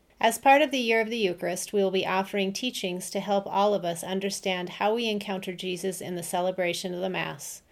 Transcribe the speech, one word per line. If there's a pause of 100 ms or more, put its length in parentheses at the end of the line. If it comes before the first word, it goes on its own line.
(220)
As
part
of
the
Year
of
the
Eucharist,
we
will
be
offering
teachings
to
help
all
of
us
understand
how
we
encounter
Jesus
in
the
celebration
of
the
Mass.